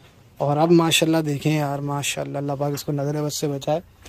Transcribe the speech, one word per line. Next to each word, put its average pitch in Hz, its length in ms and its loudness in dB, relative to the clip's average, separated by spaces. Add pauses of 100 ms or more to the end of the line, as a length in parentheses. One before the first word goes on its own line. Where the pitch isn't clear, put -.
(400)
और 143 180 0
अब 165 140 4
माशाल्लाह 160 500 4
देखें 147 300 -2
यार, 143 300 -2
माशाल्लाह, 143 600 -4
अल्लाह 143 140 -4
पाक 143 180 -2
इसको 143 180 -6
नज़र 147 300 -2
बद 147 80 -2
से 147 180 -4
बचाए। 147 340 -2 (280)